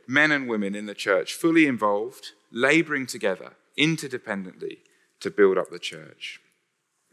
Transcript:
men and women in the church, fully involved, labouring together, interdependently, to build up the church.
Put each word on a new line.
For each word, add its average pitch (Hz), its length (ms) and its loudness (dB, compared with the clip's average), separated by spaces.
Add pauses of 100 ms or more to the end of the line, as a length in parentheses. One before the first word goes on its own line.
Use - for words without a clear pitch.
men 147 240 2
and 135 160 -2
women 101 260 -2
in 104 120 -10
the 101 80 -12
church, - 380 0
fully 165 340 4
involved, 107 640 -2 (180)
labouring 143 560 2
together, 98 460 -4 (260)
interdependently, 123 1000 -4 (420)
to 98 100 -6
build 95 260 6
up 87 140 -2
the 87 80 -14
church. - 640 -14 (720)